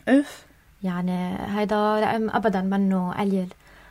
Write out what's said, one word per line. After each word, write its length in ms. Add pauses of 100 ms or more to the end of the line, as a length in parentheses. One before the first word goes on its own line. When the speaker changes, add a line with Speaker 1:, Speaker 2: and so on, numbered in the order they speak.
Speaker 1:
أوف. 360 (380)
Speaker 2:
يعني 560
هيدا 600
رقم 300
أبدًا 320
منه 500
قليل. 420 (380)